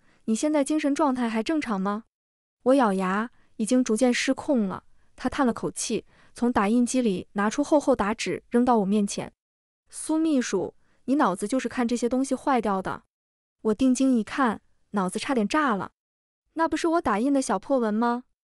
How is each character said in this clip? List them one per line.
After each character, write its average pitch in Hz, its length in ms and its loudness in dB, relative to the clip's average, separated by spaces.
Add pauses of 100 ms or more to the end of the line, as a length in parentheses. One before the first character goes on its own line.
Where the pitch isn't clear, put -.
(240)
你 220 100 -2
现 302 180 0
在 294 120 2
精 302 140 0
神 285 160 0
状 285 200 2
态 247 140 -2
还 220 140 -2
正 220 180 -2
常 196 200 -4
吗？ 202 240 -4 (600)
我 254 100 6
咬 240 180 4
牙， 190 380 -2 (260)
已 220 80 -4
经 254 180 2
逐 220 140 0
渐 247 160 4
失 262 220 0
控 233 340 0
了。 - 160 -8 (300)
他 - 140 -6
叹 277 180 0
了 226 60 2
口 - 180 -6
气， - 340 -6 (300)
从 240 180 0
打 208 160 2
印 240 160 2
机 254 160 0
里 208 340 -2
拿 208 140 0
出 294 140 -2
厚 294 160 4
厚 277 160 2
打 208 180 0
纸 - 380 -6
扔 240 140 2
到 247 140 4
我 202 60 2
面 202 220 2
前。 - 260 -10 (560)
苏 - 300 -4
秘 311 240 2
书， 185 320 -4 (300)
你 247 100 0
脑 233 220 2
子 208 100 -6
就 262 140 -2
是 240 80 -4
看 247 180 -2
这 240 100 0
些 233 120 -2
东 254 160 0
西 269 100 -4
坏 254 260 0
掉 196 220 -2
的。 - 220 -10 (560)
我 214 140 0
定 262 200 2
睛 262 240 2
一 214 60 -2
看， 247 360 -2 (300)
脑 190 180 -2
子 214 120 -6
差 - 120 -4
点 220 140 0
炸 269 300 0
了。 175 160 -8 (600)
那 320 140 0
不 320 80 -2
是 339 120 -2
我 330 120 2
打 214 200 0
印 277 120 0
的 277 80 4
小 226 180 -2
破 269 200 0
文 220 160 0
吗？ 240 300 0 (280)